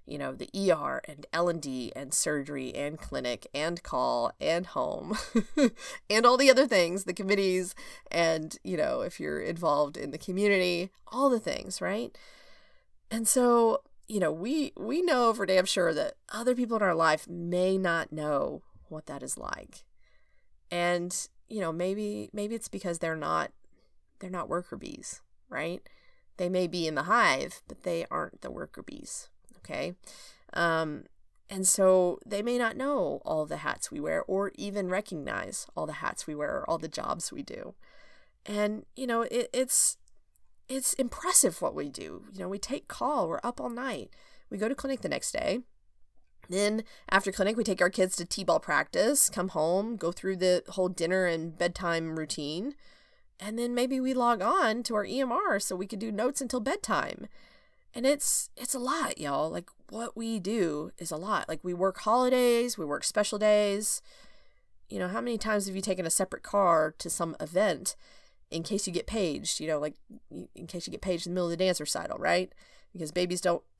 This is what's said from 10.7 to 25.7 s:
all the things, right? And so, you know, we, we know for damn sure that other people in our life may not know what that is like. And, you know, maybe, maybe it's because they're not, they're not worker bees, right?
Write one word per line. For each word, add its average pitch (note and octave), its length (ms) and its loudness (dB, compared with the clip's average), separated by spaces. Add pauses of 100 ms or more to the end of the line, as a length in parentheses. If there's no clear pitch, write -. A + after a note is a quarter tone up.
all C4+ 220 2
the A#3+ 100 4
things, F#3+ 400 -6
right? G3+ 380 -4 (920)
And A3+ 180 -2
so, A#3+ 540 6 (260)
you G#3+ 120 -2
know, D#3+ 120 4
we, B3+ 440 -2
we C4 260 -2
know B3 320 4
for A3 120 -2
damn F#3 200 4
sure F3 280 2
that - 220 -2 (180)
other A#3 220 2
people A#3 220 0
in G#3 60 2
our F3+ 120 4
life D#3+ 340 4
may F3 480 2
not E3+ 340 0
know D3 520 -2 (260)
what D#3 160 -12
that C#3+ 180 -10
is - 140 -6
like. - 480 -10 (880)
And, F3 440 0 (320)
you G#3+ 140 -6
know, E3 100 -2
maybe, G3+ 640 -4
maybe G#3 220 -4
it's A3 120 -8
because F3 320 -6
they're E3 160 -2
not, D#3 360 0 (680)
they're F#3 100 -12
not F#3+ 200 -6
worker F3+ 260 -4
bees, - 460 -12 (260)
right? E3 400 -6 (500)